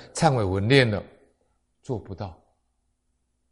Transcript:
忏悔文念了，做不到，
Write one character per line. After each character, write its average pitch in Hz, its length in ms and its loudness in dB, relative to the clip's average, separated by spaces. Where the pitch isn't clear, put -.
忏 151 220 2
悔 113 80 0
文 98 240 -2
念 131 200 6
了， 98 160 -2
做 123 160 -8
不 95 160 -14
到， 90 260 -12